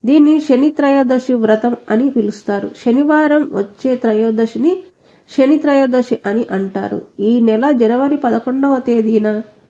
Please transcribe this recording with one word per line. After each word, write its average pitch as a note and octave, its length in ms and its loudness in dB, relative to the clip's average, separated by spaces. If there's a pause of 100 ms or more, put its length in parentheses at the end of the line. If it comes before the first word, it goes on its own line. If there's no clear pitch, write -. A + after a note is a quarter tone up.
దీన్ని D4 360 2
శని C#4+ 300 0
త్రయోదశి C4 640 0
వ్రతం A3 420 0 (140)
అని A#3+ 200 0
పిలుస్తారు. G#3 640 -4 (140)
శనివారం D4 680 2
వచ్చే G3+ 420 -4
త్రయోదశిని A3+ 880 0 (540)
శని C#4 200 4
త్రయోదశి C4+ 680 0
అని G#3+ 260 -2
అంటారు. G3 500 -6 (180)
ఈ A3+ 200 2
నెల A#3 320 2
జనవరి B3+ 460 2
పదకొండవ C4 600 0
తేదీన A3 600 0 (280)